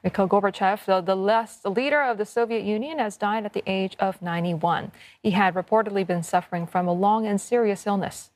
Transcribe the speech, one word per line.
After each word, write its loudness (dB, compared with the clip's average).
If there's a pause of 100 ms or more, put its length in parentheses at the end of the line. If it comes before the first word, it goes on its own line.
Mikhail 0
Gorbachev, 2
the, 2
the 0
last 0
leader 0
of -2
the -4
Soviet -2
Union, -2
has -2
died -2
at -8
the -4
age -2
of -2
ninety-one. -2 (320)
He 2
had 4
reportedly 0
been -2
suffering -2
from 0
a 2
long 2
and 0
serious 0
illness. -4